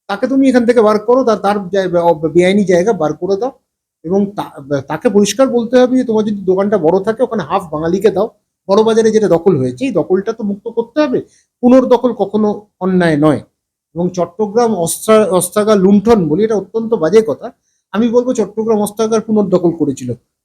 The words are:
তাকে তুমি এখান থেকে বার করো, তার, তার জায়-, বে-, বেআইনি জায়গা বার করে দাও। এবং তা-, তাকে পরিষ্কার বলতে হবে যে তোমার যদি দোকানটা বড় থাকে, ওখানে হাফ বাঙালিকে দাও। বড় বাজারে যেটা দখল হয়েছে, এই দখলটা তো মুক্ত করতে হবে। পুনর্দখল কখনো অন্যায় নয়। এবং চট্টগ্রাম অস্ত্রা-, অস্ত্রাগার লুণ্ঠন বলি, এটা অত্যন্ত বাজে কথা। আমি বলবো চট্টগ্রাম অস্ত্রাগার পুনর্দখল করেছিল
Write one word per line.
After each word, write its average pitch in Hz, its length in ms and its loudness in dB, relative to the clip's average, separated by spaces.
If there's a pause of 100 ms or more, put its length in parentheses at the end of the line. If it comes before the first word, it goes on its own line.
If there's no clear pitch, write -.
তাকে 202 200 -4
তুমি 269 220 2
এখান 254 180 2
থেকে 240 140 2
বার 214 180 4
করো, 240 260 0
তার, 214 140 0
তার 196 300 -4
জায়-, 185 200 -2
বে-, 170 400 2
বেআইনি 180 360 2
জায়গা 180 280 2
বার 156 200 -2
করে 185 240 -4
দাও। 247 160 -4 (500)
এবং 190 240 -2 (100)
তা-, 143 460 -8
তাকে 156 260 -4
পরিষ্কার 208 400 0
বলতে 233 300 0
হবে 254 180 2
যে 254 80 0
তোমার 220 200 -2
যদি 214 120 -4
দোকানটা 196 420 0
বড় 180 260 2
থাকে, 220 180 -2
ওখানে 226 200 -2
হাফ 175 200 -4 (100)
বাঙালিকে 175 380 0
দাও। 196 200 -2 (380)
বড় 202 140 2
বাজারে 220 280 2
যেটা 214 180 2
দখল 170 280 2
হয়েছে, 127 280 -4
এই 269 60 -2
দখলটা 190 420 -2
তো 226 120 -10
মুক্ত 202 240 -6
করতে 233 320 -4
হবে। 269 220 -2 (380)
পুনর্দখল 247 520 4
কখনো 208 540 -2 (140)
অন্যায় 180 360 2
নয়। 147 240 2 (540)
এবং 175 160 -4
চট্টগ্রাম 202 680 -2
অস্ত্রা-, 208 520 0
অস্ত্রাগার 208 500 0
লুণ্ঠন 202 500 4
বলি, 175 160 0
এটা 220 100 -2
অত্যন্ত 226 400 -4
বাজে 180 320 2
কথা। 175 260 -6 (400)
আমি 226 160 0
বলবো 247 260 0
চট্টগ্রাম 214 480 -2
অস্ত্রাগার 214 380 -2
পুনর্দখল 190 500 0
করেছিল 135 420 -4 (320)